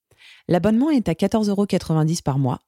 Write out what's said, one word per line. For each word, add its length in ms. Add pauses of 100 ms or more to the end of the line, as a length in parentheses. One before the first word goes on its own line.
(480)
L'abonnement 420
est 200
à 60
quatorze 340
euros 160
quatre-vingt-dix 560
par 180
mois, 280